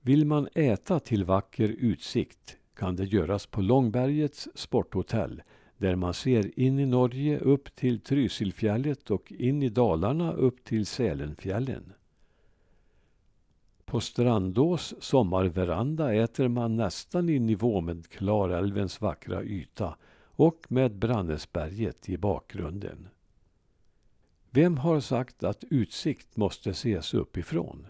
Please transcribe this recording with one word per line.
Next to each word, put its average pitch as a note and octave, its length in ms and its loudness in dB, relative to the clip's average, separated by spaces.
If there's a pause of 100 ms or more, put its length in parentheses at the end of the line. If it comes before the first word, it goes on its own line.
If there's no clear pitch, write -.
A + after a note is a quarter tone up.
Vill D3 260 4
man D3 280 2
äta D3 460 2
till G2+ 240 0
vacker G2 440 2
utsikt - 880 -2 (180)
kan F#2 220 -4
det F#2 80 -2
göras F#2+ 420 0
på - 140 -6
Långbergets C3 920 0
sporthotell, - 880 -4 (340)
där F#2 180 2
man F2+ 200 -2
ser A#2 440 0
in C3 200 2
i C#3 80 2
Norge B2+ 520 2
upp C#3 380 2
till A#2+ 240 0
Trysilfjället A#2 1080 -2
och - 220 -2
in C#3 300 0
i C3 60 2
Dalarna A#2 640 2
upp - 320 0
till A2 220 -2
Sälenfjällen. F#2+ 1040 -4 (2000)
På A#2 100 0
Strandås A#2+ 1000 0
sommarveranda F#2+ 1120 0
äter A#2 340 0
man A#2 280 0
nästan A#2 520 -2
i D3+ 100 2
nivå A2 420 2
med E2+ 280 -6
Klarälvens G2 920 0
vackra F#2+ 440 -4
yta F#2+ 520 -6 (260)
och - 460 0
med B2 260 0
Brannäsberget F#2 1120 -4
i F2+ 100 -4
bakgrunden. F#2+ 880 -6 (1400)
Vem D#3+ 280 4
har D#3 220 2
sagt - 440 -4
att G2 260 -2
utsikt - 680 -2
måste G2+ 340 -2
ses G2 440 -4
uppifrån? F2+ 760 -4